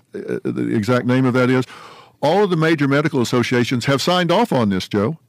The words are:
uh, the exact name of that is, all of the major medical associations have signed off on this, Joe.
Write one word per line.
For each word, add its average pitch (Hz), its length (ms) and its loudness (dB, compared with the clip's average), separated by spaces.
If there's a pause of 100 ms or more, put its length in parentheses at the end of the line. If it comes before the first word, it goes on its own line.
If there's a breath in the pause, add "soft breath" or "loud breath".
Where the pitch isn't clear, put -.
(140)
uh, - 300 -8
the 120 300 -4
exact 117 320 0
name 131 180 2
of 127 80 2
that 127 160 2
is, 127 160 2 (560 loud breath)
all 180 240 2
of 185 60 -2
the 180 60 0
major 156 300 2
medical 139 360 0
associations 123 640 0
have 139 160 0
signed 175 280 0
off 196 220 0
on 117 160 0
this, 95 180 -2
Joe. 107 300 -2 (120)